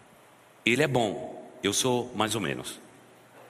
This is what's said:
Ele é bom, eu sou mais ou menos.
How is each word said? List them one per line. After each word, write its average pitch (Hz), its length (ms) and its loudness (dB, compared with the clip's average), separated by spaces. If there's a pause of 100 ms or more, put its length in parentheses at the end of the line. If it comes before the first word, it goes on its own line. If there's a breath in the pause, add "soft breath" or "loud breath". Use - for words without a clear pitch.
(640)
Ele 120 160 4
é 156 60 4
bom, 117 760 -2
eu 98 100 2
sou 123 440 0
mais 107 180 2
ou 110 80 -2
menos. 65 380 -4 (720)